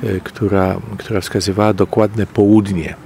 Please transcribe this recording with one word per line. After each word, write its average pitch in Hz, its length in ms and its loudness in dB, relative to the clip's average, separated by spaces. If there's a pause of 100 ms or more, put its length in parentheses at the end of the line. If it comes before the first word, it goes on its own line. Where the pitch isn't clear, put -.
e, 98 160 -2
która, 95 560 0 (220)
która 104 240 -4
wskazywała 104 520 0
dokładne 104 520 0
południe 98 720 2 (100)